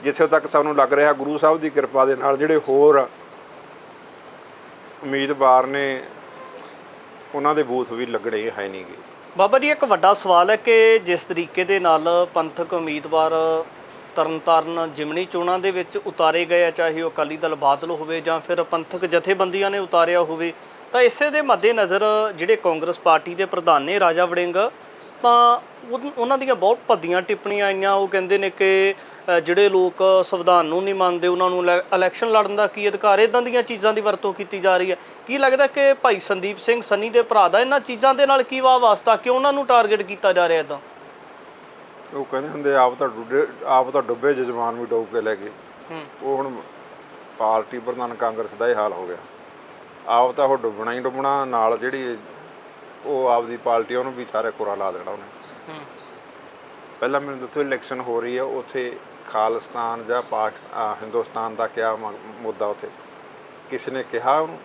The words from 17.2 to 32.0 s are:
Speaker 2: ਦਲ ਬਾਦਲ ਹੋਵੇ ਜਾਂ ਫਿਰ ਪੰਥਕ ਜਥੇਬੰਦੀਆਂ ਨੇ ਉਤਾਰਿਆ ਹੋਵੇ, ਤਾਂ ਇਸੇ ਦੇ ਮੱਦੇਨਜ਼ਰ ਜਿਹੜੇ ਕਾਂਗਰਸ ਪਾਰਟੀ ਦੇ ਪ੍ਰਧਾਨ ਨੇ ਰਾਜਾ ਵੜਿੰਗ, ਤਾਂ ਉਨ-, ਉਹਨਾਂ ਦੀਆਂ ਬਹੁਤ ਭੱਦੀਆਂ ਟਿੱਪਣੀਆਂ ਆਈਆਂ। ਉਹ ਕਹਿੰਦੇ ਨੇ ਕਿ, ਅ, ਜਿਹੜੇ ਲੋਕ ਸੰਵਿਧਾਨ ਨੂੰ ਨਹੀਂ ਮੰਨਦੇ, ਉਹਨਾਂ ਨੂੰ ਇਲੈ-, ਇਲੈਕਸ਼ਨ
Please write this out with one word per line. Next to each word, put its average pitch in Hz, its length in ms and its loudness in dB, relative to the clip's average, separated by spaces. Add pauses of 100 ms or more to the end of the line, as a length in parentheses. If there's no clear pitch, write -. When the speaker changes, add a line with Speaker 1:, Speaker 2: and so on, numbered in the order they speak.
Speaker 2:
ਦਲ 156 180 -4
ਬਾਦਲ 160 360 0
ਹੋਵੇ 156 300 -6
ਜਾਂ 160 180 -2
ਫਿਰ 175 240 -4
ਪੰਥਕ 170 420 -6
ਜਥੇਬੰਦੀਆਂ 185 680 0
ਨੇ 202 60 -4
ਉਤਾਰਿਆ 175 440 2
ਹੋਵੇ, 165 320 -4 (380)
ਤਾਂ 247 100 2
ਇਸੇ 247 280 2
ਦੇ 302 120 0
ਮੱਦੇਨਜ਼ਰ 208 600 2 (340)
ਜਿਹੜੇ 185 200 2
ਕਾਂਗਰਸ 170 440 -2
ਪਾਰਟੀ 170 360 2
ਦੇ 190 100 -2
ਪ੍ਰਧਾਨ 165 360 2
ਨੇ 180 180 -2
ਰਾਜਾ 175 260 2
ਵੜਿੰਗ, 175 300 -4 (680)
ਤਾਂ 240 380 4 (320)
ਉਨ-, 262 260 -8
ਉਹਨਾਂ 254 200 0
ਦੀਆਂ 262 180 0
ਬਹੁਤ 196 320 2
ਭੱਦੀਆਂ 180 340 0
ਟਿੱਪਣੀਆਂ 202 440 -4
ਆਈਆਂ। 196 280 0
ਉਹ 196 140 0
ਕਹਿੰਦੇ 190 300 0
ਨੇ 196 120 -2
ਕਿ, 190 460 2 (420)
ਅ, - 20 4
ਜਿਹੜੇ 175 300 2
ਲੋਕ 185 560 4
ਸੰਵਿਧਾਨ 175 400 4
ਨੂੰ 170 180 -2
ਨਹੀਂ 196 120 -2
ਮੰਨਦੇ, 180 320 0
ਉਹਨਾਂ 180 220 2
ਨੂੰ 180 100 0
ਇਲੈ-, 175 240 2 (100)
ਇਲੈਕਸ਼ਨ 185 380 0